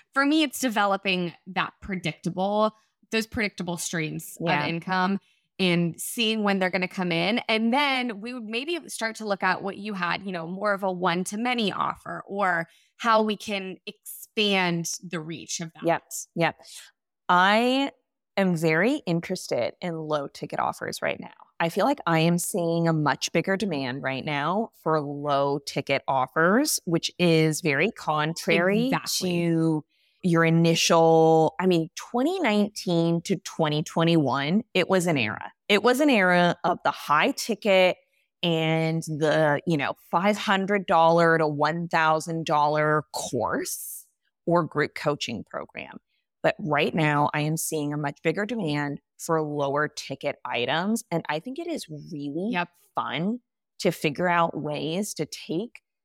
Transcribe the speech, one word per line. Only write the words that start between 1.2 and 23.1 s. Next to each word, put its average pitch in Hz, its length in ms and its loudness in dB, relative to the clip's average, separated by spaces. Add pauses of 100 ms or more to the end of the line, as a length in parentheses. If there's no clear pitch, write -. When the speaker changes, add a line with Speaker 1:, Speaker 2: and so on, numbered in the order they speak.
Speaker 1:
that 180 320 -4
predictable, 190 920 -2 (380)
those 220 160 -2
predictable 185 520 -6
streams 160 600 -6
Speaker 2:
Yeah. 156 240 0
Speaker 1:
of 147 60 -2
income 185 520 -2 (380)
and 170 400 2
seeing 220 440 -4
when 196 160 2
they're 185 100 0
gonna 185 200 -6
come 180 240 -4
in. 180 260 0 (100)
And 226 240 0
then 254 480 -2
we 247 140 -12
would 247 100 -12
maybe 262 340 -6 (100)
start 220 280 -8
to 220 80 -12
look 202 180 -4
at 202 200 2
what 190 160 -6
you 202 160 -8
had, 175 320 -4
you 196 60 -6
know, 165 140 -6
more 196 280 -2
of 190 80 -6
a 190 100 0
one-to-many 190 800 -2
offer, - 540 -6
or 185 420 -2 (300)
how 220 240 4
we 214 140 -2
can 190 500 -8
expand 190 1040 -2 (120)
the 170 180 -8
reach 156 400 -10
of 160 120 -12
that. 156 120 -12
Speaker 2:
Yep, 165 180 2 (320)
yep. 165 260 0 (720)
I 226 640 4 (440)
am 185 200 2
very 165 400 2 (100)
interested 165 720 -2
in 175 160 -6
low 151 320 -4
ticket - 320 -10
offers - 400 -4
right - 180 -4
now. - 140 -16 (300)
I 170 60 2
feel 190 160 0
like 277 220 0
I 165 140 4
am 170 180 4
seeing 170 500 0
a 165 60 2
much 147 380 0